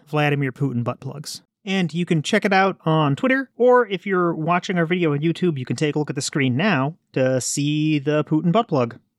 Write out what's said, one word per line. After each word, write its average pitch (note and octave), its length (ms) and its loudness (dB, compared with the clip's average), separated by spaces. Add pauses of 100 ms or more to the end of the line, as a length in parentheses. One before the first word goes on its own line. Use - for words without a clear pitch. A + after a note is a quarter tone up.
Vladimir D3 460 0
Putin B2+ 320 -2
butt A#2+ 160 -6
plugs. C#3 400 -12 (240)
And F#3+ 300 -2
you F3 100 -2
can E3 180 0
check G3+ 220 0
it G3+ 80 -2
out F#3+ 320 2
on D#3 300 2
Twitter, C4 420 0
or B3 300 4
if G3 200 -6
you're F3+ 280 0
watching E3+ 420 -2
our E3+ 100 2
video E3+ 260 0
on C#3+ 80 0
YouTube, E3 360 0
you B2+ 80 -6
can B2 120 -4
take D3 180 0
a D3+ 60 -2
look D3+ 100 -4
at C3+ 60 -10
the C#3 60 -4
screen C3 340 0
now D#3 400 0 (160)
to C3 280 2
see D3+ 600 0
the D3 240 0
Putin D#3+ 260 0
butt A3+ 160 2
plug. B2 320 -2 (200)